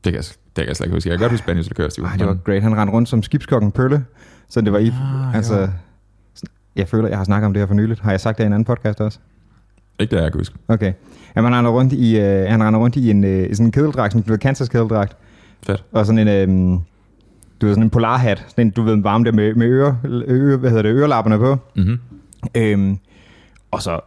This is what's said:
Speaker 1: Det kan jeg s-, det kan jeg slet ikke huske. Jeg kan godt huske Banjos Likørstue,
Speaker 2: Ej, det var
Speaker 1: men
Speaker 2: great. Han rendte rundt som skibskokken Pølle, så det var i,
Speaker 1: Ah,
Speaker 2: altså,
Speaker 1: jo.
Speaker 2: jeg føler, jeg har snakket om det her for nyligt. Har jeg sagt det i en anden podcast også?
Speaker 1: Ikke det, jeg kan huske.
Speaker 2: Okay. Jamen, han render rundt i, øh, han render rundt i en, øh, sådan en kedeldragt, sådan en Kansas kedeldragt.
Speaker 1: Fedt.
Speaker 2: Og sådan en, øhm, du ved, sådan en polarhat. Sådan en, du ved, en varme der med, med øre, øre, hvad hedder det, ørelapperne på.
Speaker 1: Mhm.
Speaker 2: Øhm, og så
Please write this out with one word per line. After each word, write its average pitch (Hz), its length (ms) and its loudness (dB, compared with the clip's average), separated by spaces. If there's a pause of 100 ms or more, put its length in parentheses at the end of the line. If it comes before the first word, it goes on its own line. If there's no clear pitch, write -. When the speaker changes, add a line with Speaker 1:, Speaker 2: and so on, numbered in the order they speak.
Speaker 1:
Det 90 100 -2
kan - 20 -4
jeg - 80 -8
s-, - 140 -16 (180)
det - 0 -
kan - 120 -4
jeg 76 80 -6
slet - 100 -6
ikke 87 100 -4
huske. 82 140 -4
Jeg 85 80 -2
kan 98 60 0
godt 117 80 0
huske 117 160 -4
Banjos 85 200 -4
Likørstue, - 400 -6
Speaker 2:
Ej, 92 100 -6
det 101 100 0
var 98 60 -2
Speaker 1:
men 90 120 -6
Speaker 2:
great. 98 180 0
Han 110 140 0
rendte 101 160 0
rundt 117 160 0
som 110 140 0
skibskokken 113 480 -2
Pølle, 131 340 0 (440)
så 120 120 -2
det 104 120 2
var 104 60 2
i, 110 80 2
Speaker 1:
Ah, 131 480 -4
Speaker 2:
altså, 113 240 0
Speaker 1:
jo. 95 80 0 (1080)
Speaker 2:
jeg 98 120 -2
føler, 110 220 0
jeg 101 80 -2
har 95 80 -4
snakket 101 200 0
om 101 80 0
det 101 80 0
her 98 60 0
for 98 60 -2
nyligt. 107 260 0
Har 107 120 -2
jeg 98 100 0
sagt 110 160 -2
det 113 60 0
i 107 40 2
en 104 60 0
anden 107 120 0
podcast 113 360 -4
også? 107 180 -4 (800)
Speaker 1:
Ikke 110 160 -2
det, 87 80 2
jeg 78 80 0
kan - 80 -4
huske. - 160 -8 (120)
Speaker 2:
Okay. 104 260 0 (420)
Jamen, 113 160 2
han 123 60 2
render 120 140 2
rundt 127 220 2
i, 113 260 2
øh, 98 300 2
han 110 140 2
render 107 160 2
rundt 120 160 2
i 123 140 2
en, 101 140 4
øh, 95 320 0
sådan 113 100 2
en 113 60 4
kedeldragt, 135 420 0
sådan 110 200 0
en 107 60 0
Kansas 135 300 -2
kedeldragt. 110 480 -2 (460)
Speaker 1:
Fedt. 98 280 -4
Speaker 2:
Og 107 140 0
sådan 110 220 2
en, 98 220 2
øhm, 92 300 2 (840)
du 110 40 0
ved, 104 80 2
sådan 110 100 2
en 110 60 4
polarhat. 117 580 0
Sådan - 200 0
en, 104 40 0
du 117 100 -2
ved, 110 120 2
en 104 100 2
varme 107 220 2
der 117 60 2
med, 110 240 2
med 117 120 2
øre, 131 300 2 (300)
øre, 135 300 4
hvad 127 120 0
hedder 113 140 2
det, 107 60 2
ørelapperne 113 480 2
på. 131 200 2 (180)
Speaker 1:
Mhm. 104 240 0 (560)
Speaker 2:
Øhm, 101 420 0 (760)
og - 100 -6
så 85 240 -6